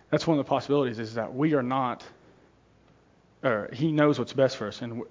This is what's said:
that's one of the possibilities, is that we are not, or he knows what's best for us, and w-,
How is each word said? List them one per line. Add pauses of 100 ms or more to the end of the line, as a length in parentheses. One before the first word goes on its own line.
that's
one
of
the
possibilities,
is
that
we
are
not, (1400)
or
he
knows
what's
best
for
us,
and
w-,